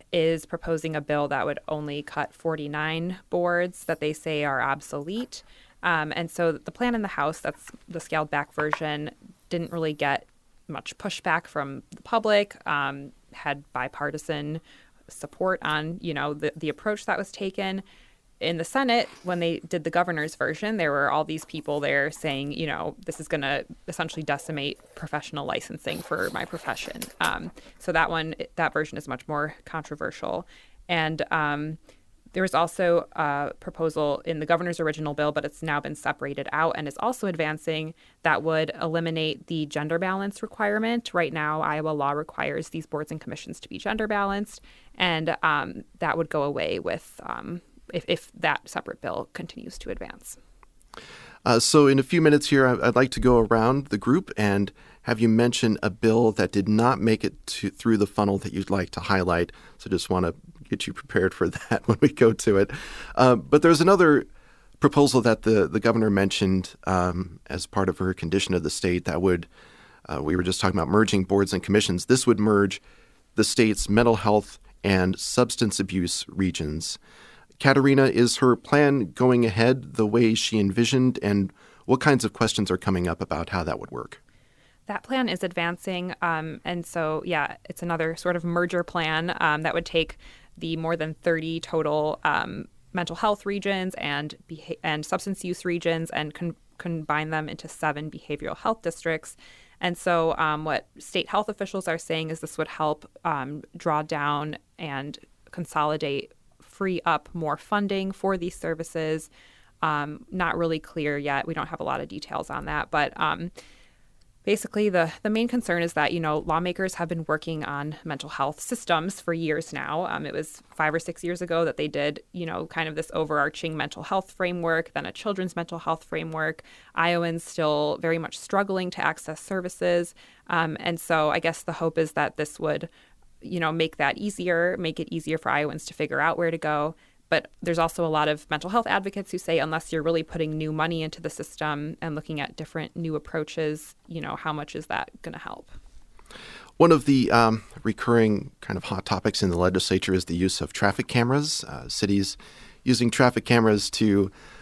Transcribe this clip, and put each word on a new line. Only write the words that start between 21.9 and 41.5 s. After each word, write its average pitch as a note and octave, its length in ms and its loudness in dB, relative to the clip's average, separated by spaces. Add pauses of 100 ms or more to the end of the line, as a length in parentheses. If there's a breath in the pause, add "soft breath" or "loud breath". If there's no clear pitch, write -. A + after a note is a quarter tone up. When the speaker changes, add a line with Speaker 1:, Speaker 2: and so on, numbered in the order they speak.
Speaker 1:
saying, C#3+ 400 -6
you D#3+ 160 -6
know, - 360 -6
"This - 160 -10
is D#3 80 -14
gonna C#3+ 360 -2 (240)
essentially E3 340 -6
decimate C#3+ 560 -4 (160)
professional D3+ 540 -8
licensing - 560 -6
for - 280 -4
my - 140 -6
profession." - 560 -8 (180)
Um, - 300 0 (300 loud breath)
so - 140 -4
that D#3+ 180 2
one, D#3+ 240 -4 (200)
that E3 180 0
version D3+ 220 -4
is - 120 -12
much B2+ 200 -10
more D3+ 280 -4 (100)
controversial. - 840 -8 (400 soft breath)
And, D#3+ 440 -2
um, D3+ 480 -2 (540 soft breath)
there F#3 100 -2
was F#3+ 100 -2
also E3+ 600 2
a C#3+ 460 -2
proposal D#3 640 -2
in D#3+ 160 -4
the D#3 60 -4
governor's E3+ 340 0
original D#3 360 -4
bill, D3+ 160 0
but D3 120 -2
it's - 200 -10
now D3+ 160 -2
been D3 160 -6
separated C#3 560 -6
out D#3 260 2
and D3+ 100 -6
is C#3 120 -10
also A#3+ 260 -2
advancing, D#3 680 -4 (260 soft breath)
that D3+ 220 2
would D#3+ 360 0
eliminate D#3+ 680 -2
the D#3+ 180 -2
gender D3+ 320 -4
balance F#3+ 460 -4
requirement. A3 680 -2
Right E3 220 0
now, D#3 280 -2